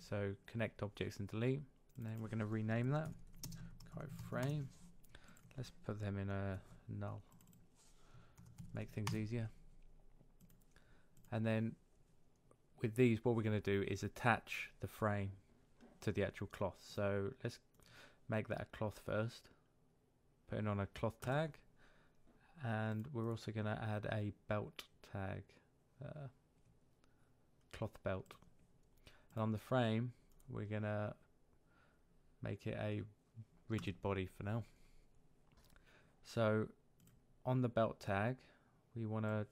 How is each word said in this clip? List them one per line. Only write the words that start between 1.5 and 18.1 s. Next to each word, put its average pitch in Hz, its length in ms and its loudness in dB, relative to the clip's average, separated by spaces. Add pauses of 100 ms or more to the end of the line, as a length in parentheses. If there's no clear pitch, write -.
And 117 80 -6
then 113 160 -6
we're 110 60 -6
gonna 110 180 0
rename 113 460 2
that 156 180 0 (840)
kite - 100 -8 (240)
frame. 135 400 0 (880)
Let's 127 140 -8 (120)
put 104 160 -2
them 101 200 0
in 98 100 0
a 98 300 0 (280)
null. 104 360 -6 (1500)
Make 110 160 -4
things 107 240 0
easier. 110 340 0 (1800)
And 110 120 2
then 113 300 4 (1080)
with 110 140 0
these, 117 300 8
what 120 100 6
we're 113 60 4
gonna 107 180 4
do 98 280 4
is 101 160 -2
attach - 680 2 (120)
the 98 60 -2
frame 101 440 0 (680)
to 110 100 0
the 98 120 2
actual 98 240 -2
cloth. - 320 -2
So 98 520 0 (120)
let's 117 140 -2 (720)